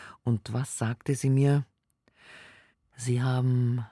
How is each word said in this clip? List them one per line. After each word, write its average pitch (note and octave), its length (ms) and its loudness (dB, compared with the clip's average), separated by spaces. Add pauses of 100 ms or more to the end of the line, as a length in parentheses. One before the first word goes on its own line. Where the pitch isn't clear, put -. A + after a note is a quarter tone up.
(220)
Und A2+ 300 -2
was B2+ 260 -4
sagte A#2+ 380 -4
sie C3+ 120 -2
mir? C#3 380 4 (1300)
„Sie B2 260 -2
haben B2 720 0